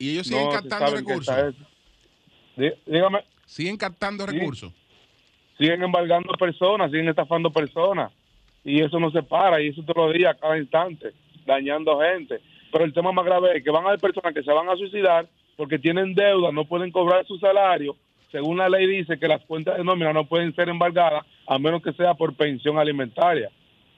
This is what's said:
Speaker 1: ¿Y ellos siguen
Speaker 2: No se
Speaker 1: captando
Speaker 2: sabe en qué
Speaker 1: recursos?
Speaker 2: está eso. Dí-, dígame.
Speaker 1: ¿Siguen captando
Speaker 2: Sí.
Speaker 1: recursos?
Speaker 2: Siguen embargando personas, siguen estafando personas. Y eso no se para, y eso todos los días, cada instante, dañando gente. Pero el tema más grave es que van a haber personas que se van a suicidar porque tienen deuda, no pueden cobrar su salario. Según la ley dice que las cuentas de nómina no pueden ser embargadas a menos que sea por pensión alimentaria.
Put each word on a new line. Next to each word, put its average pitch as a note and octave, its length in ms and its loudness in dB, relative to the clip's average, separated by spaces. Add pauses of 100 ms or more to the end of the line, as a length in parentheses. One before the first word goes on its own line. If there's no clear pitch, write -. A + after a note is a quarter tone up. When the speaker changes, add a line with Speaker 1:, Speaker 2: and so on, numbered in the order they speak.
Speaker 1:
¿Y C3+ 140 -6
ellos F3+ 120 -6
siguen B2+ 200 0
Speaker 2:
No D3 40 0
se C#3+ 80 0
Speaker 1:
captando C#3+ 280 -4
Speaker 2:
sabe C#3+ 120 0
en C#3 60 -8
qué - 80 -8
Speaker 1:
recursos? C3+ 240 -4
Speaker 2:
está C#3+ 120 0
eso. C3+ 180 -14 (880)
Dí-, D3+ 360 -4
dígame. F#3+ 260 2 (280)
Speaker 1:
¿Siguen F#3 300 -8
captando G3 500 -8
Speaker 2:
Sí. E3+ 120 -6
Speaker 1:
recursos? A#2 340 -8 (840)
Speaker 2:
Siguen E3+ 240 2
embargando F3 520 0
personas, F3+ 560 0
siguen D#3+ 180 0
estafando E3 440 0
personas. D#3+ 600 -2 (520)
Y D3 180 2
eso D#3 180 0
no E3 100 2
se D#3 120 0
para, E3+ 400 2
y D3+ 60 -2
eso D3 140 -10
todos D#3+ 260 0
los D#3+ 80 0
días, E3+ 240 4
cada D#3 180 0
instante, D#3+ 540 -2 (340)
dañando C#3+ 540 0
gente. D#3 400 -2 (300)
Pero D#3+ 140 2
el D#3 80 -2
tema F3 200 0
más F#3 120 0
grave F3+ 340 2
es B2+ 60 -8
que D3 60 0
van D#3+ 140 2
a G3 40 2
haber G3+ 120 0
personas F3+ 340 -2
que D3+ 80 -4
se C#3+ 100 0
van D#3+ 160 2
a F#3 80 0
suicidar F#3 520 0 (280)
porque D3+ 220 -4
tienen F3+ 360 0
deuda, F#3+ 380 4
no D3+ 140 -2
pueden F3 260 -4
cobrar F#3 340 4
su F#3+ 120 -10
salario. F#3 580 2 (340)
Según D#3 280 -4
la F#3 100 2
ley F#3+ 180 2
dice E3+ 320 -2
que E3 80 -2
las D#3 200 2
cuentas D#3+ 320 -6
de F3 60 -4
nómina E3+ 280 0
no D#3 140 0
pueden E3+ 280 -2
ser F3 140 0
embargadas E3+ 560 0 (220)
a C3+ 120 0
menos D#3+ 240 0
que E3 120 -4
sea F3 200 2
por D#3+ 220 -2
pensión D3 420 -2
alimentaria. D3 720 0 (480)